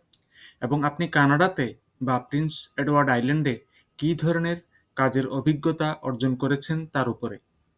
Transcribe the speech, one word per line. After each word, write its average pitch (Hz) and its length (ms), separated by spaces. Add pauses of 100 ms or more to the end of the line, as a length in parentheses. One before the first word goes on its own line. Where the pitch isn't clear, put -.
(600)
এবং 143 240
আপনি 147 240
কানাডাতে 147 680 (280)
বা 127 160
প্রিন্স 151 500 (100)
এডওয়ার্ড 143 320
আইল্যান্ডে 131 440 (440)
কী 160 160
ধরনের 165 420 (400)
কাজের 131 300
অভিজ্ঞতা 151 760
অর্জন 127 340
করেছেন 143 500
তার 131 220
উপরে। 110 280 (420)